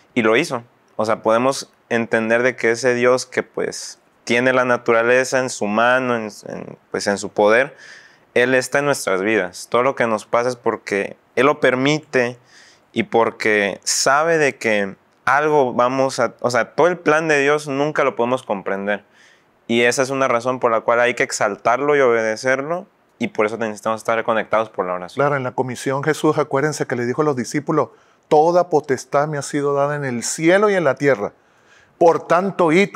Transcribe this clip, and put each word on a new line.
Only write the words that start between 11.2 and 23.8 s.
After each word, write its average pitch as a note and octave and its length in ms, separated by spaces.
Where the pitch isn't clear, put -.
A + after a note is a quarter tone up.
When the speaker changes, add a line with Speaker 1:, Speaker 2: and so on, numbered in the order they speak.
Speaker 1:
Él C#3 100
lo D3 140
permite C3 760
y A#2 100
porque G#2+ 800
sabe D#3 540
de C#3 180
que G#2 400
algo C#3+ 480
vamos C3 460
a... A2+ 200
o B2 100
sea, A#2 260
todo D#3 120
el F3+ 100
plan D#3+ 300
de D3 140
Dios D3 260
nunca C#3+ 380
lo B2+ 100
podemos B2 260
comprender. G2 640
Y A#2 140
esa A#2+ 200
es B2+ 80
una C3+ 200
razón A#2+ 320
por A#2+ 100
la A2 100
cual A#2 200
hay A#2+ 120
que C3+ 100
exaltarlo B2 760
y - 20
obedecerlo, C3 880
y A#2 100
por G#2+ 160
eso A2 120
necesitamos A2 440